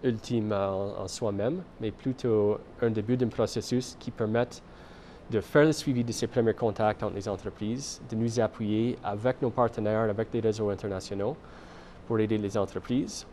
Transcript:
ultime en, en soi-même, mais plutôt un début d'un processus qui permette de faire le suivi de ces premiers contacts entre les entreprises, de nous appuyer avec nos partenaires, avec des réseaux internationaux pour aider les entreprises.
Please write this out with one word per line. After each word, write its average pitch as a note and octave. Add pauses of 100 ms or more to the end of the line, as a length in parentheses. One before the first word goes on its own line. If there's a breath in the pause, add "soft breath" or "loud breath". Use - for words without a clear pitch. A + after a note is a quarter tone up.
ultime A2+
en, G2
en F#2
soi-même, A2+ (180)
mais A2+
plutôt G#2+ (240)
un A#2
début A2
d'un B2
processus A#2
qui -
permette A#2 (680 loud breath)
de A2+
faire D3
le D#3+
suivi C3
de A#2
ces A2
premiers A2+
contacts G#2+
entre F#2
les G2+
entreprises, G#2+
de A2+
nous A#2
appuyer A2
avec A2
nos B2+
partenaires, A2 (100)
avec G#2
des A#2
réseaux A2
internationaux G2+ (720 loud breath)
pour A2+
aider G#2+
les G#2
entreprises. A#2+